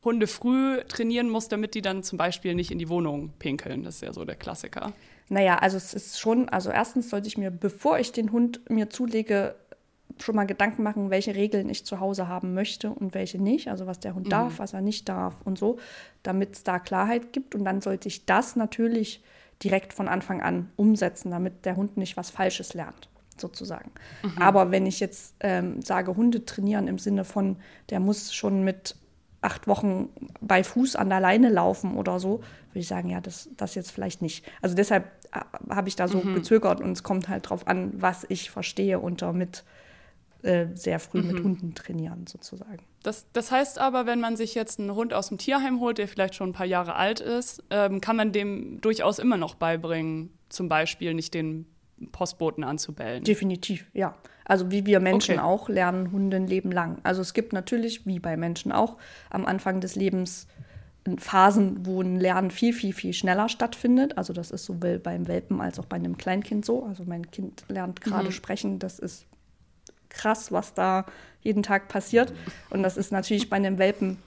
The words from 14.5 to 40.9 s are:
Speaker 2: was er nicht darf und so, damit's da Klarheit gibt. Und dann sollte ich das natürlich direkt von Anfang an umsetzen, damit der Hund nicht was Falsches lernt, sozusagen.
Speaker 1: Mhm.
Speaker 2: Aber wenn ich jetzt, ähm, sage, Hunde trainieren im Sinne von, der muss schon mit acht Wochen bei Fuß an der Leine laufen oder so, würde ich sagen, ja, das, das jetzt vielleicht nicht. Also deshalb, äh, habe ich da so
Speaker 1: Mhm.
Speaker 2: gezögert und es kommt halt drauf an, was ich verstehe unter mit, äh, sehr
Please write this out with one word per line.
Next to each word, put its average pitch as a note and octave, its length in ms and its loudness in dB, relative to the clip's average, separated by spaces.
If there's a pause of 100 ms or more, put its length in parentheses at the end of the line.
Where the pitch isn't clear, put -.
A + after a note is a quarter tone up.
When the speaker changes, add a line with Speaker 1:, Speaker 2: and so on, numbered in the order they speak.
Speaker 2:
was G3 160 -6
er F#3+ 60 -4
nicht G#3 280 -2
darf F#3 260 -4 (100)
und F#3+ 140 -4
so, A#3 200 0 (460)
damit's G3 400 -2
da F3+ 160 0
Klarheit G#3 520 0
gibt. - 220 -6
Und G3+ 100 -2
dann F#3+ 160 0
sollte F#3+ 280 -4
ich - 180 -10
das G#3+ 300 4
natürlich A3+ 680 0 (400)
direkt F#3+ 320 2
von F#3+ 140 -2
Anfang F#3 340 -2
an F3 340 0
umsetzen, G3+ 540 4
damit F3+ 340 -4
der F#3 120 0
Hund G3+ 200 -2
nicht F#3+ 200 -4
was F3+ 140 -8
Falsches - 440 -2
lernt, - 340 -12 (300)
sozusagen. - 540 -10 (320)
Speaker 1:
Mhm. E3+ 180 -2
Speaker 2:
Aber F#3+ 300 8
wenn F#3+ 140 4
ich F#3+ 140 -2
jetzt, - 400 -6
ähm, F3+ 400 0
sage, F#3 360 0
Hunde A#3 280 4
trainieren G3+ 440 0
im F#3 100 -2
Sinne G3 260 0
von, G3 320 -2 (320)
der G3 120 -2
muss G3+ 340 0
schon G3 300 0
mit F#3+ 320 -2 (440)
acht - 280 -4
Wochen F#3+ 400 2 (320)
bei F#3+ 240 4
Fuß B3+ 320 0
an G3 120 2
der F#3+ 120 2
Leine G#3 280 8
laufen F#3 480 2
oder F#3 240 0
so, F#3+ 180 0 (320)
würde F#3+ 100 -6
ich F3 80 -6
sagen, F3+ 200 -4
ja, F3+ 120 -4
das, - 360 -14
das - 200 -6
jetzt F3+ 160 -8
vielleicht - 280 -6
nicht. E3 240 -6 (180)
Also F#3 140 0
deshalb, G3 280 4 (280)
äh, - 80 -6 (340)
habe G3 140 0
ich G3 80 -6
da F3+ 120 0
so F#3+ 100 2
Speaker 1:
Mhm. F#3+ 160 0
Speaker 2:
gezögert F#3 460 4
und F#3+ 120 -2
es F3 120 -6
kommt F#3+ 240 -2
halt F#3+ 200 -6
drauf F3+ 200 -4
an, F#3 260 0
was F#3 340 -2
ich - 220 -6
verstehe F#3+ 480 -2
unter F3 340 -4
mit, F3+ 300 -4 (800)
äh, F3 320 4
sehr F3+ 240 -2